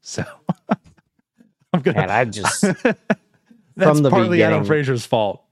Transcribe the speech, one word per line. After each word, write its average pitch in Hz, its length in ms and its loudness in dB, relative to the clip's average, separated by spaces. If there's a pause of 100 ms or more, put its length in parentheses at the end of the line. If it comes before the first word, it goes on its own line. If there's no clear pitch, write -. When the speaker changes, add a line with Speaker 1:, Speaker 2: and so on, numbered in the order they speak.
Speaker 1:
So - 240 -10 (240)
<laughs> - 1200 -12
I'm 165 100 -2
gonna 147 160 0
Speaker 2:
Man, 95 120 -2
I 113 140 0
just 104 380 -6
Speaker 1:
<laughs> 196 200 -2 (920)
That's 185 140 4
Speaker 2:
from 147 140 4
the 135 60 4
Speaker 1:
partly 180 320 2
Adam 160 200 2
Speaker 2:
beginning, - 60 -4
Speaker 1:
Frazier's 135 360 0
fault. 107 480 -2